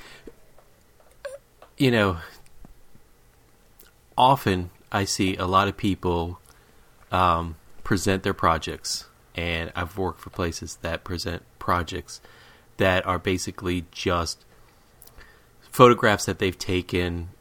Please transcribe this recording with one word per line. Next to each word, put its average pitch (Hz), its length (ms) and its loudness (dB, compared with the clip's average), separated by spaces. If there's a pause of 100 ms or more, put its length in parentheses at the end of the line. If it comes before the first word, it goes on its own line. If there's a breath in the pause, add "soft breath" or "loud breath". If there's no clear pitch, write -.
(1800 loud breath)
you 135 120 4
know, 101 280 4 (2000 loud breath)
often 101 540 2 (220)
I 101 120 0
see 95 320 0
a 92 100 -4
lot 95 220 4
of 98 80 -4
people, 87 640 -2 (720 soft breath)
um, 85 460 2 (280)
present 95 380 0
their 98 120 -2
projects, - 720 -2 (280)
and 85 400 -4
I've 87 220 -8
worked 90 240 -4
for - 100 -18
places 82 520 -6
that 82 220 -6
present 85 380 -8 (160)
projects - 640 -4 (560 soft breath)
that 92 300 2
are 92 120 0
basically 90 720 -4
just - 540 -4 (1160 soft breath)
photographs 117 640 6
that 98 140 -4
they've 95 200 -2
taken, 87 720 -2 (120)